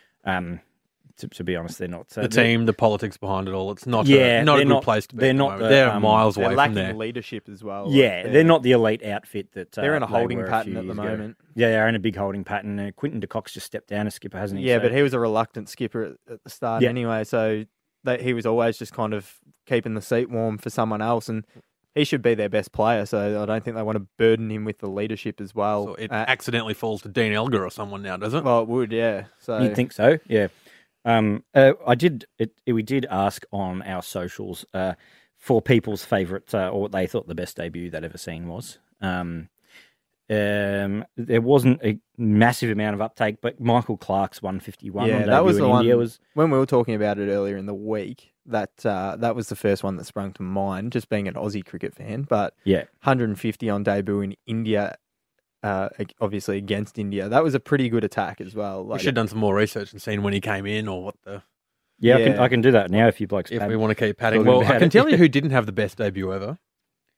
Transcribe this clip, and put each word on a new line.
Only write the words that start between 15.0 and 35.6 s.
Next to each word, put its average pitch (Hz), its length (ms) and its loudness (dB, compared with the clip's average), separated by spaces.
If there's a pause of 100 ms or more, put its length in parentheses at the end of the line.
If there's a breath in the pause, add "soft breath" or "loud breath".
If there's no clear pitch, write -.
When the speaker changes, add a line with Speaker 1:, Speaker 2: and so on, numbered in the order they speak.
Speaker 3:
was 139 120 2
a 123 60 -2
reluctant 113 480 -2
skipper 117 360 -8
at, 78 80 -10 (240)
at - 100 -20
the 123 40 -20
start 117 340 -2
Speaker 1:
Yeah. 123 60 2
Speaker 3:
anyway, 113 360 -4
so 110 400 -2 (400)
they, 123 180 -2
he 127 100 -2
was 117 120 -4
always 117 320 0
just - 160 -14
kind 127 200 -4
of 101 160 -10 (360)
keeping 117 300 -2
the 104 60 -6
seat 120 280 -2
warm 113 280 -4
for - 120 -10
someone 110 320 -2
else, 113 260 -2
and 110 180 -8 (500 soft breath)
he 151 100 2
should 135 160 -2
be 117 120 4
their 104 140 0
best 101 240 -2
player, 110 340 0
so 104 380 -2
I - 20 -4
don't 107 160 -2
think 113 140 -8
they 113 80 -6
want 110 140 -2
to 98 100 -8 (100)
burden 113 320 2
him 107 140 -6
with 107 160 -8
the 104 80 -10
leadership 104 540 -6
as 98 120 -14
well. 104 340 0
Speaker 2:
So 101 80 -10
it 110 180 -10
Speaker 3:
Uh, 110 160 -2
Speaker 2:
accidentally 117 460 -2
falls 110 260 -6
to 107 80 -14
Dean 110 240 0
Elgar 110 320 0
or 90 40 -8
someone 101 320 -12
now, 98 140 -8
does 107 180 -6
it? 156 120 -2
Speaker 3:
Well, 120 160 4
it 110 80 -4
would, 117 240 -2
yeah. 113 320 -2 (140)
So 110 200 -6
Speaker 1:
You'd 104 160 0
think 123 160 0
so, 135 340 4
yeah. 107 220 2 (580 soft breath)
Um, 110 400 2 (100)
uh, 135 180 8 (140)
I 120 80 6
did. 120 300 0 (120)
It, 113 140 -4 (140)
it, 127 80 0
we 113 100 0
did 123 260 -2
ask 98 440 -2
on 95 300 -6
our 95 200 -8
socials, 92 720 -10
uh, 92 200 -2 (440 soft breath)
for 113 240 2